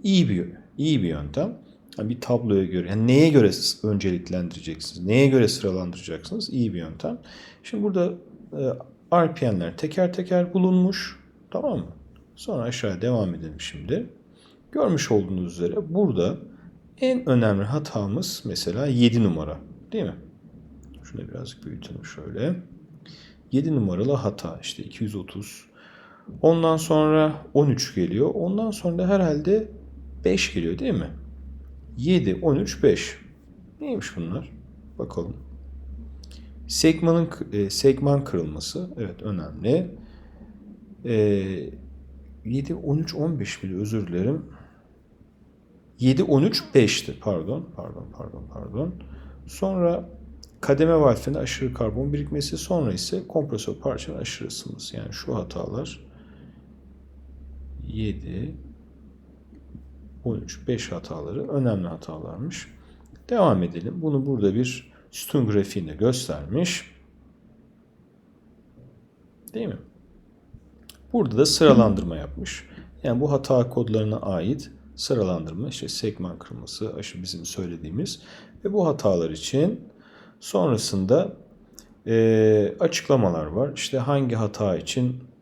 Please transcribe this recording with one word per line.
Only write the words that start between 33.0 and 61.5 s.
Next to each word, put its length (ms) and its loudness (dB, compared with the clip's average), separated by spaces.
Neymiş 360 -6
bunlar? 360 -6
Bakalım. 380 -6
Segmanın 580 4
k-, 320 -6
e, 120 0
segman 540 4
kırılması. 720 -6
Evet, 260 -8
önemli. 680 -2
E, 100 0
yedi, 300 -4
on 240 0
üç, 160 -2
on 260 -2
beş 220 -8
miydi? 140 -6
Özür 300 -2
dilerim. 380 -2
Yedi, 240 4
on 200 6
üç, 220 0
beşti. 460 4
Pardon, 560 -4
pardon, 300 -12
pardon, 340 -14
pardon. 420 -8
Sonra 640 -2
kademe 340 4
valfinde 440 4
aşırı 360 -4
karbon 380 -2
birikmesi, 460 -4
sonra 340 0
ise 360 -4
kompresör 460 -2
parçanın 440 -6
aşırı 300 -8
ısınması. 480 -12
Yani 160 -10
şu 220 -6
hatalar 720 -8
yedi, 720 -4
on 160 -2
üç, 280 -10
beş 240 -4
hataları 560 -8
önemli 400 0